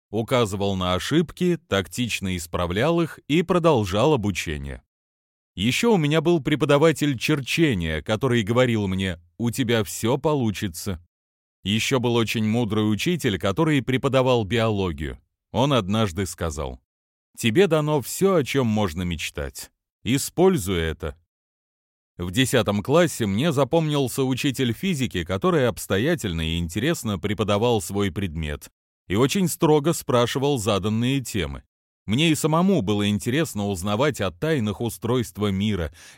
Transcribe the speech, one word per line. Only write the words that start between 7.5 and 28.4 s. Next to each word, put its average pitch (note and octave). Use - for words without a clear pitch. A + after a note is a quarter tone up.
который A#2+
говорил A#2
мне: F#2
«У A#2
тебя A2+
всё A#2+
получится». A2
Ещё A2
был A#2+
очень A2
мудрый G#2+
учитель, A2+
который C#3
преподавал B2+
биологию. F#2
Он C3+
однажды G2+
сказал D2
«Тебе A#2+
дано D3+
всё, F#3+
о D3+
чём C3
можно G2+
мечтать. D#2
Используй C3
это». D#2
В F2
десятом G#2+
классе D3+
мне A2+
запомнился C#3+
учитель C3
физики, B2+
который C3
обстоятельно G#2
и E2
интересно G#2
преподавал G#2
свой G2+
предмет D#2+